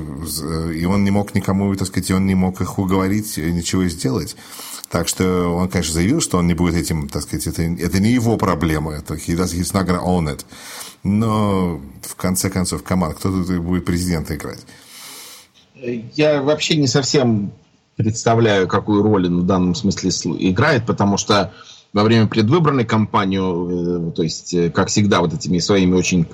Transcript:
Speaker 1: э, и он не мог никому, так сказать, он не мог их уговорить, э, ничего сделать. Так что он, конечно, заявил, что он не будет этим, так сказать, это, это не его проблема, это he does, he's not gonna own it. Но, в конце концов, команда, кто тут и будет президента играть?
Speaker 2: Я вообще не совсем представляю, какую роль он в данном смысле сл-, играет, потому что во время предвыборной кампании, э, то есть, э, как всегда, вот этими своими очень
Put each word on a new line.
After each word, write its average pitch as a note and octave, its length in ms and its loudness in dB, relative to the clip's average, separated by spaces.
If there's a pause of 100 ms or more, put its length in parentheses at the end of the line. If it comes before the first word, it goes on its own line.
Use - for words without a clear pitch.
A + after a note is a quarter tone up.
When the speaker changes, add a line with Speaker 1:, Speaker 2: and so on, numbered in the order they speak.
(440)
Speaker 1:
э, E2 300 -4
и E2 120 -2
он G2+ 180 2
не G2 80 2
мог G2+ 240 0
никому, G2 400 0
так G2 120 -2
сказать, - 240 -4
он F#2+ 140 2
не F#2+ 100 2
мог F#2 260 0
их F2+ 180 -6
уговорить, G2 580 0
э, D#2 140 -2
ничего F2+ 340 0
сделать. F2+ 500 -4 (540)
Так E2+ 180 -2
что F#2 420 0
он, F2+ 200 0
конечно, D#2+ 240 -2
заявил, G2+ 280 2
что - 160 -2
он F2 100 2
не F2 60 4
будет E2+ 220 0
этим, D#2+ 340 -2
так D2 140 -6
сказать, - 240 -6
это, D#2+ 160 -4
это E2+ 360 -2
не G#2+ 120 4
его A2+ 260 2
проблема, D#2 560 0
это D2+ 220 -10
he E2+ 200 -4
does, F2 180 -2
he's F2 200 -4
not F#2+ 140 0
gonna F2+ 160 0
own F2+ 240 2
it. C#2 180 -6 (580)
Но, G2+ 760 0 (220)
в - 140 -14
конце F#2 340 0
концов, F2 340 -4
команда, E2+ 340 0
кто F#2+ 140 -2
тут F2+ 200 -2
и F2+ 80 0
будет F2 260 -2
президента E2+ 500 -2
играть? - 300 -12 (1500)
Speaker 2:
Я D3+ 260 4
вообще D3+ 360 0
не C#3+ 100 4
совсем A#2+ 640 2 (440)
представляю, G#2+ 720 2
какую G2+ 360 2
роль G2+ 240 4
он F2 140 2
в F2+ 40 2
данном F2+ 300 2
смысле F#2+ 360 -2
сл-, - 280 -4
играет, A#2 460 2
потому G2+ 320 2
что G2 360 0 (400)
во G2+ 100 2
время A2+ 240 6
предвыборной C3+ 580 2
кампании, G2+ 520 2
э, F2 760 0
то F2 100 0
есть, - 320 -6
э, E2+ 160 2
как - 160 0
всегда, G#2 340 2
вот E2+ 120 0
этими F2 260 -2
своими F#2 340 4
очень F2+ 400 2